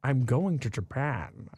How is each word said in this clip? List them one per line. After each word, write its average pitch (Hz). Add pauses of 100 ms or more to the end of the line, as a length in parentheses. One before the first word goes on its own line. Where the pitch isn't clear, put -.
I'm 131
going 147
to 120
Japan 123